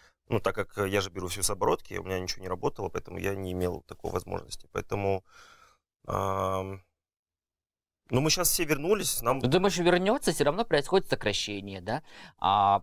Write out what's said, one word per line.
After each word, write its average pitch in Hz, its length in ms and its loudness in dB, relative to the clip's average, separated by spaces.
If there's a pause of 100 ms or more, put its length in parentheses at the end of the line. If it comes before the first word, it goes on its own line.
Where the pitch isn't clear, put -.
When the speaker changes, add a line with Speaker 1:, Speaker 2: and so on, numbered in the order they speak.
(300)
Speaker 1:
Ну, 107 100 2
так 98 140 0
как, 101 240 -6
э, 104 100 2
я 101 140 2
же 95 80 -2
беру 90 200 -8
все 92 120 -8
с 90 80 0
оборотки, 101 460 -2
у 92 80 -6
меня 92 160 -4
ничего 92 240 -8
не 95 40 -8
работало, 92 420 -4
поэтому 90 280 -8
я 92 180 -2
не 95 180 -6
имел 90 280 -2
такой - 300 -10
возможности. 92 600 -6
Поэтому, 98 520 -2 (800)
ам, 95 800 -4 (1300)
ну, 123 100 4
мы 156 80 4
щас 175 200 2
все 175 160 0
вернулись, 156 580 0
нам 127 160 2
Speaker 2:
Ну, 131 100 2
думаешь, 185 280 4
вернется, 180 540 2
все 151 120 2
равно 151 220 2
происходит 170 440 2
сокращение, 101 720 -4
да? 110 220 -4 (340)
А 98 460 6